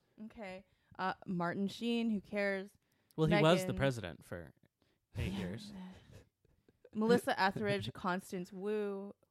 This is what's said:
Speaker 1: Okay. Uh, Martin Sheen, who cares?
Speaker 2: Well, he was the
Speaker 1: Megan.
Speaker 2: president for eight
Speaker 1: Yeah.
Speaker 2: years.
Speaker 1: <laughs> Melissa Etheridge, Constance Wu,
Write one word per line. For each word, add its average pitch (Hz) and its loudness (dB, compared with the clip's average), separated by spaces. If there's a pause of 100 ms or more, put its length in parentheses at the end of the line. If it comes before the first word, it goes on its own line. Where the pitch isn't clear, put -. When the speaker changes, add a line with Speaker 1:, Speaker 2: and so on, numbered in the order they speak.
(260)
Speaker 1:
Okay. 190 -12 (360)
Uh, 185 -2 (120)
Martin 175 -2
Sheen, 233 -2
who 208 -2
cares? 202 -2 (480)
Speaker 2:
Well, 160 4
he 160 6
was 170 8
the 185 -4
Speaker 1:
Megan. 185 -2
Speaker 2:
president 117 -2
for 87 -12 (680)
eight - -2
Speaker 1:
Yeah. 98 -4
Speaker 2:
years. 101 -8 (600)
Speaker 1:
<laughs> - -20
Melissa 220 4
Etheridge, 202 2
Constance 185 -4
Wu, 202 -4 (160)